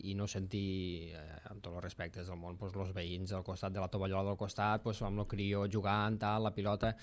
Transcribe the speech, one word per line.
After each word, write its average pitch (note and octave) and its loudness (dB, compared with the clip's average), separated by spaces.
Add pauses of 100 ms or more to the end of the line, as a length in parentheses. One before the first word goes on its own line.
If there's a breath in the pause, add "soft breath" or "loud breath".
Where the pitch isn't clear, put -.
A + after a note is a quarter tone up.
i G2 -2
no G2+ 0
sentir, F#2+ -2
eh, D#2 -12 (100)
amb G2+ -12
tots F2 -8
els F2 -6
respectes F2 -6
del F2+ -6
món, F2 -8
pues, F#2+ -4
los F#2+ -2
veïns F2+ -2
al F#2 -2
costat F#2+ -4
de G2 0
la F#2 0
tovallola F#2+ 2
del G2 0
costat, G#2+ 2
pues, G#2+ 0
amb G2+ 0
lo G#2 0
crió G2+ 2
jugant, G#2 4
tal, G#2+ 2
la G#2+ 2
pilota, G#2 2